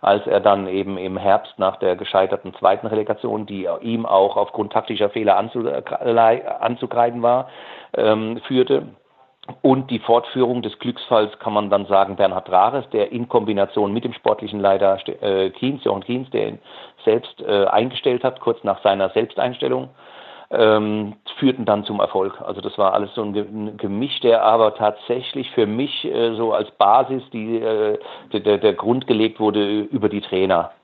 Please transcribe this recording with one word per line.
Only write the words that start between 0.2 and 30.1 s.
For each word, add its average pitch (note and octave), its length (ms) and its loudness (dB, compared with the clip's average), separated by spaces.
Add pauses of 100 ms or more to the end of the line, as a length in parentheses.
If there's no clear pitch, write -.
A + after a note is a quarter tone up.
er G2+ 140 2
dann G2 260 2
eben F#2+ 320 -4
im F#2 180 -6
Herbst F#2+ 420 0
nach F#2+ 180 0
der F#2 200 -2
gescheiterten F#2+ 580 -2
zweiten G2 320 0
Relegation, G#2+ 600 -4
die G2 200 -8 (140)
ihm A2+ 240 -4
auch G2 320 4
aufgrund G#2 360 -4
taktischer G#2+ 360 -2
Fehler G2+ 300 2
anzu-, A2+ 280 -4 (960)
anzukreiden A#2+ 640 -2
war, B2 260 0 (480)
ähm, A2 500 0
führte. C3+ 360 2 (800)
Und C3 280 4
die A#2+ 80 -4
Fortführung A#2+ 640 0
des G#2+ 160 -8
Glücksfalls A2+ 640 0
kann A2 120 -4
man G#2 180 0
dann G2 160 2
sagen, G2 280 2
Bernhard F#2 380 0
Rares, A2+ 380 2
der G#2 200 0
in A#2+ 180 -6
Kombination G#2 640 0
mit A#2 120 -4
dem A#2 80 -6
sportlichen G#2+ 480 -2
Leiter, G2 380 2 (240)
äh, F#2+ 280 0
Kienz, C3 320 -6
Jochen G2+ 220 -2
Kienz, C3 260 -6
der A2 180 -2
ihn A2 100 -12 (460)
selbst, - 360 0
äh, G2+ 240 0
eingestellt B2 580 0
hat, B2+ 180 -2
kurz - 220 -2
nach G2+ 200 -2
seiner G2 280 2
Selbsteinstellung, B2+ 800 -2 (640)
ähm, G#2+ 600 2 (240)
führten C3 260 0
dann G#2 200 2
zum G#2 160 -4
Erfolg. G2 420 -2
Also G2+ 180 -8
das G2 180 -10
war F#2+ 140 4
alles G2+ 220 -2
so A#2 80 -4
ein G#2 100 -6
Ge-, G#2 160 -2
ein G#2+ 280 -10
Gemisch, A2 440 -4
der A#2 220 4
aber A2 320 4
tatsächlich B2 760 -4
für A2+ 160 2
mich, A2+ 380 -4
äh, A#2 300 0
so A2+ 180 -2
als G#2+ 200 0
Basis B2+ 500 4 (100)
die, A2+ 240 -6
äh, A2 420 0 (340)
der, G#2 80 0
der, G2+ 180 4
der G2+ 160 4
Grund A#2+ 340 -2
gelegt A2 320 2
wurde G#2+ 400 0
über G#2 280 -2
die G2+ 120 -4